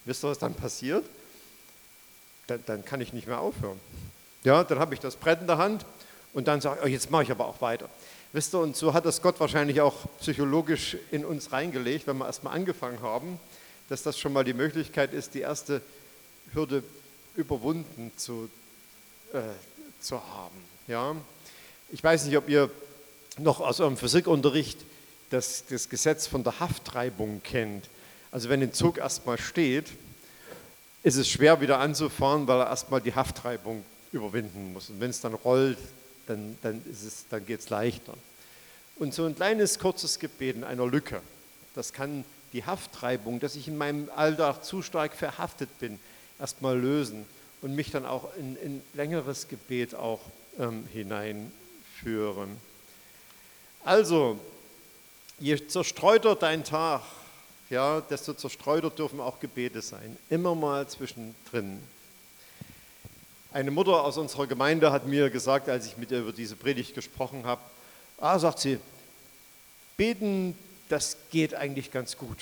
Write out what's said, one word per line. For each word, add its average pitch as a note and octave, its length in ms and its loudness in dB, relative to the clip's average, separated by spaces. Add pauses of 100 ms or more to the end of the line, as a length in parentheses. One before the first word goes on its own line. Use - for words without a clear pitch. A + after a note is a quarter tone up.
Wisst B2+ 200 -6
ihr, D3 60 0
was C#3 80 -2
dann - 160 -4
passiert? D3 500 -2 (1400)
Dann, A#2+ 220 -4
dann G#2 180 -4
kann C3+ 160 -6
ich A#2 100 -8
nicht A#2 160 -10
mehr A#2+ 120 -4
aufhören. G#2 400 -4 (640)
Ja, C#3+ 200 8
dann E3 140 0
habe D3 160 0
ich B2+ 60 -8
das C3 160 -10
Brett E3 260 4
in F3+ 60 -6
der E3+ 100 4
Hand G3+ 260 2 (500)
und C3 140 0
dann D3 140 4
sage C#3+ 200 -2
ich, D3 40 0
„Oh, C#3 40 4
jetzt B2+ 200 -2
mache D#3 140 6
ich B2+ 80 0
aber A#2 160 -2
auch - 140 -6
weiter.“ A#2+ 280 -2 (460)
Wisst D3+ 180 -2
ihr, F#3 60 2
und D#3 160 0
so D#3 180 2
hat E3 120 4
das E3 160 2
Gott F3+ 180 4
wahrscheinlich D3 400 4
auch D3 160 6 (240)
psychologisch D3+ 760 0 (120)
in D3 140 -2
uns D3 300 -6
reingelegt, C3+ 520 -2
wenn C3+ 120 -2
wir C3 80 -4
erstmal - 280 -8
angefangen C#3+ 480 -4
haben, B2+ 380 -6 (480)
dass - 160 -6
das - 160 -4
schon C#3+ 140 -2
mal C3+ 100 6
die B2+ 100 2
Möglichkeit C#3+ 600 0
ist, C#3+ 220 -8
die C#3 40 -4
erste C#3+ 420 -4 (720)
Hürde C#3 320 -2 (540)
überwunden C#3 800 -4
zu, A2+ 320 -8 (840)
äh, C#3 80 -4 (640)
zu - 140 -8
haben. F#2+ 420 -12 (300)
Ja? B2+ 280 -2 (760)
Ich - 100 -14
weiß D#3 220 6
nicht, C#3+ 100 2
ob C#3+ 140 4
ihr C#3+ 200 6 (680)
noch D3 240 4
aus B2 180 0
eurem D3 160 4
Physikunterricht C#3+ 840 4 (500)
das, - 400 -2
das B2+ 180 -4
Gesetz D#3 400 0
von C3 160 -2
der A2+ 160 0
Haftreibung A2 840 -4
kennt. G#2+ 440 -4 (460)
Also A#2+ 180 -6
wenn C#3 120 4
ein B2+ 120 0
Zug E3+ 240 4
erstmal B2+ 420 -2
steht, D3 460 2 (1160)
ist C#3+ 120 6
es C3+ 140 4
schwer D3+ 320 8
wieder C3+ 180 4
anzufahren, C#3+ 680 2
weil B2+ 120 6
er B2+ 80 4
erstmal B2+ 320 0
die A#2 160 -2
Haftreibung A2+ 680 -4 (260)
überwinden G2+ 600 -6
muss. F#2+ 160 -14
Und G#2 100 -14
wenn B2 120 -2
es - 100 -8
dann A2+ 140 -6
rollt, B2+ 420 4 (500)
dann, G#2+ 340 -8
dann A2+ 280 -4
ist G2+ 140 -12
es, - 260 -14
dann G#2+ 160 -8
geht's A2 240 -8
leichter. A2 440 -2 (840)
Und C#3 160 -4
so E3 120 -2
ein D#3 100 -2
kleines, G#3 440 2
kurzes - 400 -2
Gebet C3 360 -4
in A#2 80 -8
einer B2 220 -2
Lücke, B2 360 0 (520)
das - 200 -8
kann C#3 300 -8 (300)
die A#2 100 -6
Haftreibung, B2 760 -4
dass C#3+ 160 -4
ich C#3 120 -12
in D3+ 100 -6
meinem D3 380 -2
Alltag D#3 480 2
zu F#3 180 -8
stark D#3 340 -4
verhaftet D#3 540 -6 (100)
bin, G#2 200 -8 (400)
erstmal C3 400 -2
lösen B2 460 0 (360)
und C#3 140 -6
mich D3 160 -4
dann C3+ 140 -6
auch B2+ 320 -6
in, C3 200 -8
in C#3 240 -8 (120)
längeres C#3+ 540 -4
Gebet B2 480 -6
auch, A2+ 260 -4 (380)
ähm, A#2 340 -6
hineinführen. G#2 1600 -8 (1300)
Also, E3 560 4 (1000)
je D3 280 0
zerstreuter G#3+ 680 6
dein D#3+ 280 2
Tag, D#3 380 0 (680)
ja, C#3 320 2
desto D3 320 -6
zerstreuter D3+ 560 -2
dürfen D3 300 -6
auch B2+ 200 -6
Gebete B2 420 -6
sein. G#2+ 340 -12 (140)
Immer E3+ 260 2
mal C#3+ 320 0
zwischendrin. A2 920 -8 (1800)
Eine C#3 160 -2
Mutter E3+ 320 6
aus C#3+ 140 0
unserer C#3+ 300 -2
Gemeinde D3 440 6
hat C3+ 160 2
mir C#3 220 4
gesagt, C3 400 2
als B2 160 0
ich G#2 100 -12
mit A#2 160 -6
ihr B2 80 0
über A2 140 -4
diese G#2+ 240 -10
Predigt B2+ 360 -2
gesprochen C3 520 -8
habe, A#2+ 160 -2 (560)
„Ah“, F3 200 4
sagt D#3+ 220 2
sie, C3+ 200 0 (1160)
„beten, G3 640 0 (320)
das - 260 0 (160)
geht D#3 240 2
eigentlich C#3 340 -6
ganz - 280 -6
gut. A#2 240 -10